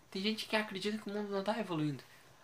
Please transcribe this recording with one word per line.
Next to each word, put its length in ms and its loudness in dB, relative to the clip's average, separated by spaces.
Tem 100 -4
gente 260 0
que 100 2
acredita 420 0
que 120 -8
o 20 -4
mundo 180 -2
não 120 2
tá 160 0
evoluindo, 440 0